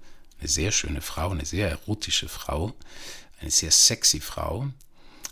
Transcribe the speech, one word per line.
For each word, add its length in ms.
eine 100
sehr 220
schöne 300
Frau, 280
eine 160
sehr 240
erotische 580
Frau, 460
eine 120
sehr 200
sexy 480
Frau, 480